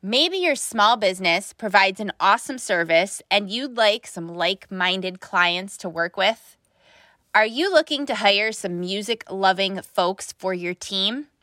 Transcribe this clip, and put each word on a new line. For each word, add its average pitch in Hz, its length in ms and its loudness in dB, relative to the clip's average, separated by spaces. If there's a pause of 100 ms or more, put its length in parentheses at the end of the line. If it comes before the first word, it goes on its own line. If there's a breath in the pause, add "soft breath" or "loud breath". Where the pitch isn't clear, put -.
Maybe 302 380 0
your 349 160 2
small 220 420 2
business 185 560 0
provides 196 480 2
an 208 180 -6
awesome 233 380 2
service 170 640 0 (100)
and 202 200 0
you'd 247 260 -6
like 214 300 2
some 170 220 -10
like-minded 185 920 -4
clients 180 560 -2
to 180 140 -10
work 165 260 -4
with. 202 400 -2 (800 soft breath)
Are 220 100 6
you 262 260 -2
looking 302 360 2
to 247 80 -4
hire 202 360 2
some 180 300 -6
music-loving 190 1000 -2
folks - 500 -2
for 185 220 -6
your 175 180 -6
team? 202 540 -6 (160)